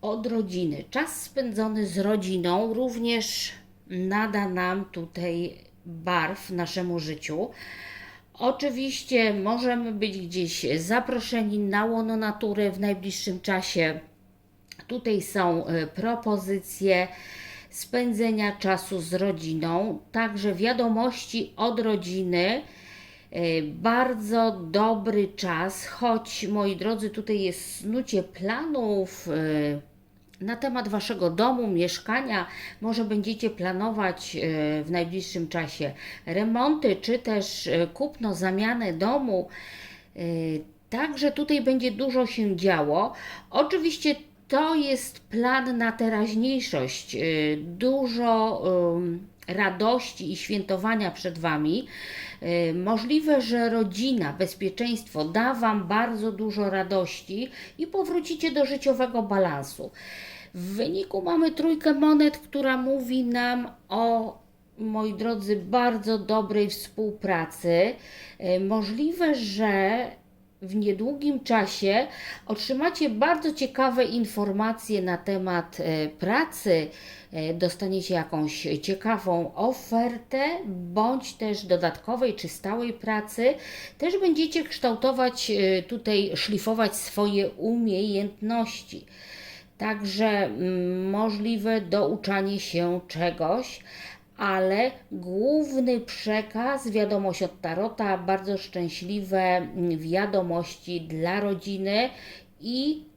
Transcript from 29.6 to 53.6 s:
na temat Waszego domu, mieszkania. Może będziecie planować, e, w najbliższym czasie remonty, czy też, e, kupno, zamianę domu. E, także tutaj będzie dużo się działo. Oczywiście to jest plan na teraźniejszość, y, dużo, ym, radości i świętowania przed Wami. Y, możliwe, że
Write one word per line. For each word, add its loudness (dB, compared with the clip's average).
na -2
temat -2
Waszego 0
domu, 2
mieszkania. 0
Może 0
będziecie -2
planować, -2
e, 0
w -6
najbliższym -2
czasie -4
remonty, 4
czy 0
też, -2
e, 2
kupno, -4
zamianę 0
domu. 0
E, -10
także 0
tutaj 2
będzie 2
dużo 0
się 0
działo. 4
Oczywiście 2
to 4
jest 0
plan 2
na 2
teraźniejszość, 0
y, 2
dużo, 2
ym, -4
radości 0
i -4
świętowania 0
przed -8
Wami. 0
Y, 0
możliwe, 4
że 2